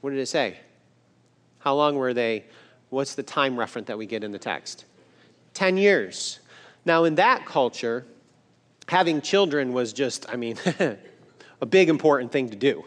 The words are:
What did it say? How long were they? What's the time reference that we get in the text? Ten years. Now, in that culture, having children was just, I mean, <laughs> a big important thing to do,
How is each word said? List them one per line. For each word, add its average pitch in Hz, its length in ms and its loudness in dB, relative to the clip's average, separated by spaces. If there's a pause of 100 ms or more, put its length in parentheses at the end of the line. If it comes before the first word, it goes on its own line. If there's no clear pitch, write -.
What 139 100 -6
did 135 80 -4
it 131 80 -2
say? 117 300 0 (1000)
How 139 160 0
long 147 200 2
were 127 180 -2
they? 113 320 -2 (440)
What's 135 260 -4
the 131 80 -8
time 135 340 -2
reference 113 300 -6
that 107 100 -8
we 110 80 -8
get 104 180 -8
in 107 80 -8
the 98 80 -10
text? - 460 -10 (680)
Ten 185 240 0
years. 185 640 0 (460)
Now, 165 200 4
in 160 100 2
that 220 300 4
culture, 123 600 -2 (840)
having 170 340 2
children 147 500 0
was 123 220 -2
just, 131 360 -4
I 113 60 -8
mean, 117 220 -6 (200)
<laughs> 131 200 -2 (640)
a - 20 -6
big 180 220 6
important 143 420 2
thing 131 200 -2
to 104 80 -14
do, 123 300 0